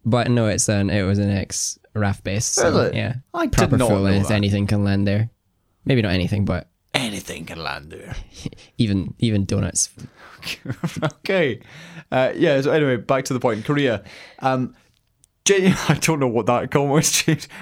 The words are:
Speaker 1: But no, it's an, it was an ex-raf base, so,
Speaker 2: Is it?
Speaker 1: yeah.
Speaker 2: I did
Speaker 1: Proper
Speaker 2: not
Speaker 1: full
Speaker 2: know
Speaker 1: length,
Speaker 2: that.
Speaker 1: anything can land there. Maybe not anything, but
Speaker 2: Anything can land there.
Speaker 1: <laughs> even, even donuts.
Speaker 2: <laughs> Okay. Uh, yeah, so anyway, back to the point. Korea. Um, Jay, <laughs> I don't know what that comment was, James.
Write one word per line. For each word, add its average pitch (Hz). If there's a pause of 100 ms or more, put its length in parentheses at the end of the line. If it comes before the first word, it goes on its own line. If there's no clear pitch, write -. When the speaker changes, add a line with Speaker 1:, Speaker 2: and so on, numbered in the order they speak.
Speaker 1:
But 120
no, 117
it's 92
an, 101
it 101
was 98
an 101
ex-raf -
base, 98
so, -
Speaker 2:
Is 131
it? -
Speaker 1:
yeah. 110 (200)
Speaker 2:
I 339
did -
Speaker 1:
Proper 147
Speaker 2:
not 123
Speaker 1:
full 101
Speaker 2:
know 98
Speaker 1:
length, 98
Speaker 2:
that. 110
Speaker 1:
anything 101
can 101
land 98
there. 104 (560)
Maybe 127
not 95
anything, 92
but 87 (240)
Speaker 2:
Anything 92
can 82
land 71
there. - (320)
Speaker 1:
<laughs> -
even, 101
even 107
donuts. 95
Speaker 2:
<laughs> - (1000)
Okay. 156 (500)
Uh, 131
yeah, 143
so 139
anyway, 143
back 135
to 139
the 120
point. 110
Korea. 143 (380)
Um, 131 (680)
Jay, 190
<laughs> -
I 156
don't 160
know 135
what 110
that 127
comment 143
was, 156
James. - (160)